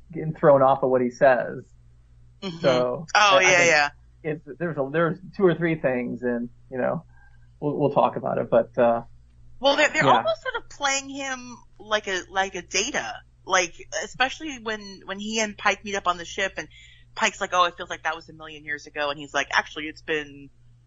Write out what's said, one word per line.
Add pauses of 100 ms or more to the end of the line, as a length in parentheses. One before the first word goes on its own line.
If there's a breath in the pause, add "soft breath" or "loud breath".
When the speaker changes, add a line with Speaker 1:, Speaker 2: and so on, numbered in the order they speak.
(120)
Speaker 1:
getting
thrown
off
of
what
he
says. (800)
Speaker 2:
Mm-hmm.
Speaker 1:
So, (100)
Speaker 2:
Oh,
Speaker 1:
I,
I
Speaker 2:
yeah,
Speaker 1:
think
Speaker 2:
yeah. (340)
Speaker 1:
it's, (100)
there's
a,
there's (180)
two
or
three
things,
and, (200)
you
know, (560 soft breath)
we'll,
we'll
talk
about
it,
but,
uh, (580)
Speaker 2:
Well,
they're,
they're
Speaker 1:
yeah.
Speaker 2:
almost
sort
of
playing
him (220)
like
a,
like
a
Data, (300)
like, (300)
especially
when,
when
he
and
Pike
meet
up
on
the
ship,
and (480 soft breath)
Pike's
like,
"Oh,
it
feels
like
that
was
a
million
years
ago,"
and
he's
like,
"Actually,
it's
been, (380)